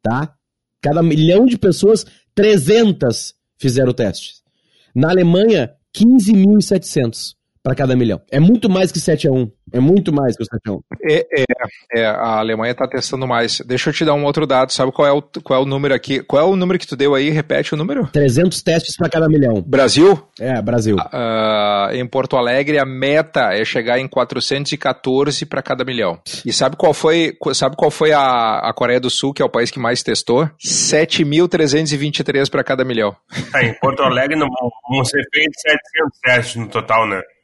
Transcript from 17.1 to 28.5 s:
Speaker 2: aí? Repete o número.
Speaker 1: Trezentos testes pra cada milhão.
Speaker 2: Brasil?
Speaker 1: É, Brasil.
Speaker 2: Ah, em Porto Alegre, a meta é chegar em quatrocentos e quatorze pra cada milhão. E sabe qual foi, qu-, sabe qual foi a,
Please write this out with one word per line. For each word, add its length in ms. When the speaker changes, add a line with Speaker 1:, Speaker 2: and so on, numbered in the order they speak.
Speaker 2:
aí? 140
Repete 460
o 20
número. 340
Speaker 1:
Trezentos 520
testes 340
pra 140
cada 180
milhão. 320
Speaker 2:
Brasil? 580
Speaker 1:
É, 220
Brasil. 360
Speaker 2:
Ah, 960
em 140
Porto 300
Alegre, 420
a 80
meta 680
é 140
chegar 320
em 100
quatrocentos 640
e 60
quatorze 680
pra 160
cada 240
milhão. 340
E 60
sabe 240
qual 180
foi, 440
qu-, 160
sabe 220
qual 140
foi 220
a, 480